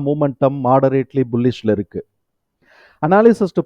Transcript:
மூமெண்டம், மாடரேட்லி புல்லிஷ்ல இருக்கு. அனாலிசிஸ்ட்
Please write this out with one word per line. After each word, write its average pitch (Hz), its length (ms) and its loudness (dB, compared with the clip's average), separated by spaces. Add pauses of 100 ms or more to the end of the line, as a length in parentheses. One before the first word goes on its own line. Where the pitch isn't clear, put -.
மூமெண்டம், 139 580 -2
மாடரேட்லி 135 580 0 (100)
புல்லிஷ்ல 120 380 -2
இருக்கு. 98 360 -6 (1000)
அனாலிசிஸ்ட் 208 600 2